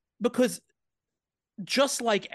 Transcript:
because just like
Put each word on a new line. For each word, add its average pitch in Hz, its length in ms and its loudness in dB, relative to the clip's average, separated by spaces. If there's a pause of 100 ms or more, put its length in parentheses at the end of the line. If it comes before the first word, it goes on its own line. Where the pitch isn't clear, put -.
(200)
because 240 400 0 (1040)
just 262 360 0
like 214 340 0